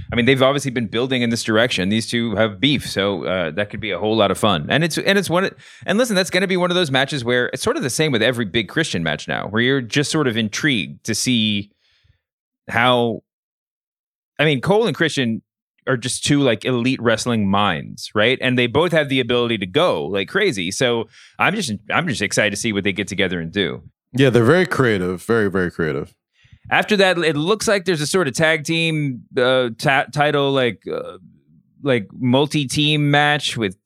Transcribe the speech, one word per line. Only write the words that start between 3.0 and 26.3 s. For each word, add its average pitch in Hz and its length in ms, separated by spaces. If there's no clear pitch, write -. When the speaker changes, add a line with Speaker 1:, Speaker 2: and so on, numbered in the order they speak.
Speaker 1:
uh, 82 300
that 101 180
could 113 80
be 104 140
a 87 80
whole 110 160
lot 101 160
of 90 60
fun. 90 300
And 123 140
it's, 165 160
and 196 180
it's 185 140
one, 180 200
and 196 100
listen, 226 200
that's 185 140
gonna 185 180
be 185 80
one 180 160
of - 20
those 180 160
matches 135 340
where 123 280
it's - 100
sort 254 140
of 254 80
the 123 60
same 156 200
with 117 100
every 117 260
big 98 220
Christian 107 360
match 76 240
now, 57 180
where 107 160
you're 135 180
just 127 300
sort 151 160
of 110 100
intrigued 107 680
to 110 100
see 107 560
how, 120 540
I 147 40
mean, 147 160
Cole 208 280
and 143 80
Christian 131 460
are 131 100
just 123 260
two, 143 180
like, 117 260
elite 127 340
wrestling 113 480
minds, 90 680
right? 113 280
And 127 160
they 123 80
both 156 260
have 156 160
the 131 120
ability 120 360
to 101 100
go, 98 380
like, 95 240
crazy. 113 420
So 120 380
I'm 147 160
just, 170 180
I'm 139 160
just 107 140
excited 104 300
to 101 60
see 113 180
what 98 100
they 101 80
get 92 160
together 90 320
and 82 100
do. 82 320
Speaker 2:
Yeah, 131 160
they're 117 160
very 170 220
creative, 92 560
very, 110 280
very 90 200
creative. 76 440